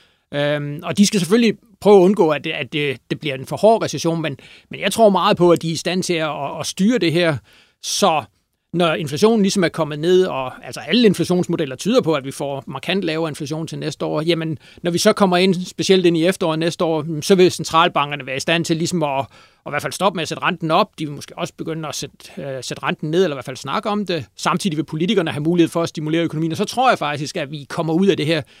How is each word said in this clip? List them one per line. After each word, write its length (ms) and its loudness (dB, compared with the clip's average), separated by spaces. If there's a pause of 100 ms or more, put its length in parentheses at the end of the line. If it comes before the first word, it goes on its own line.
(340)
øhm, 500 -2
og 140 -4
de 100 6
skal 120 -2
selvfølgelig 340 2 (280)
prøve 160 8
at 60 8
undgå, 260 4
at, 180 -2
at 260 -6
det, 240 -2 (120)
det 100 -4
bliver 160 -4
en 100 -10
for 120 -6
hård 260 4
recession, 380 -2
men, 160 -6 (340)
men 80 -14
jeg 120 -4
tror 180 6
meget 280 2
på, 140 6
at 100 4
de 60 -6
er 60 -2
i 20 -6
stand 280 -2
til 100 -2
at, 160 -2
at, 300 -6
at 60 -8
styre 320 2
det 140 2
her, 260 2 (460)
så 400 0 (500)
når 200 2
inflationen 480 2
ligesom 220 2
er 60 2
kommet 300 -4
ned, 260 4
og 400 -8
altså 140 -14
alle 260 2
inflationsmodeller 720 0
tyder 260 2
på, 120 0
at 120 -4
vi 60 -8
får 360 -8
markant 360 -4
lavere 260 -2
inflation 380 -8
til 120 -12
næste 260 -6
år, 160 -2
jamen, 360 -2 (260)
når 80 -2
vi 60 0
så 160 4
kommer 240 2
ind, 180 4 (100)
specielt 400 2
ind 120 4
i 80 2
efteråret 340 0
næste 260 -2
år, 200 -2 (160)
så 140 4
vil 160 6
centralbankerne 760 0
være 120 -8
i 20 -6
stand 260 0
til 120 0
ligesom 260 -2
at, 160 -2
at 60 -4 (420)
i 20 -10
hvert 120 -4
fald 120 -6
stoppe 240 0
med 40 -4
at 60 -4
sætte 160 -8
renten 280 -2
op. 160 2 (120)
De 60 -6
vil 100 -10
måske 220 -16
også 200 -8
begynde 300 -8
at 80 -10
sætte, 200 -10 (220)
øh, 260 -10
sætte 200 -10
renten 280 -4
ned, 120 2
eller 120 -2
i 20 -8
hvert 80 -12
fald 120 -10
snakke 320 -6
om 160 -2
det. 200 -4 (120)
Samtidig 400 0
vil 60 -2
politikerne 480 -2
have 120 -6
mulighed 260 4
for 140 -2
at 60 -4
stimulere 340 -2
økonomien, 280 -4
og 60 -6
så 80 -2
tror 240 0
jeg 100 2
faktisk, 380 -6
at 140 -8
vi 180 -12
kommer 240 -2
ud 140 4
af 100 4
det 80 -2
her, 160 0 (200)